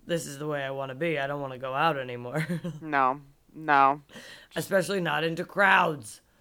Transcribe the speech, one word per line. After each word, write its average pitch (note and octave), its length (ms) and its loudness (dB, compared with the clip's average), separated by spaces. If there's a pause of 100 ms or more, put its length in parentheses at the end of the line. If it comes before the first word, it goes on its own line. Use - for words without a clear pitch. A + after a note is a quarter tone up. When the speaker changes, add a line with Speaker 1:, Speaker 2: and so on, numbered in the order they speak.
Speaker 1:
this E3 220 -4
is C#3 120 -12
the D3+ 60 -8
way D3 160 -4
I C3+ 100 -6
wanna C3+ 240 -8
be. D#3 220 -2
I C#3 100 -2
don't C#3+ 120 -4
wanna C3 180 -8
go C3 160 -6
out D3+ 240 2
anymore." B2+ 480 -6 (200)
<laughs> D#3 160 -8
Speaker 2:
No. C#3+ 400 2 (340)
No. D3 460 4 (560)
Speaker 1:
Especially F#3+ 420 0
not D#3 240 0
into E3 220 -2
crowds. F3+ 760 2 (220)